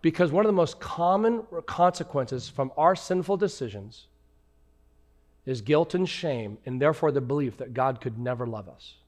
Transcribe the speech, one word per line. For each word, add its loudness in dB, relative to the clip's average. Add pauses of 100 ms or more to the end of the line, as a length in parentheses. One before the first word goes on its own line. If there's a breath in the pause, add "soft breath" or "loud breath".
Because 2
one 4
of 4
the 2
most 0
common 2 (240)
consequences 0
from -4
our 6
sinful -2
decisions -6 (1400)
is -4
guilt 2
and 2
shame, -4
and -2
therefore 4
the 2
belief -2
that -10
God 0
could -6
never -4
love -8
us. -20 (120)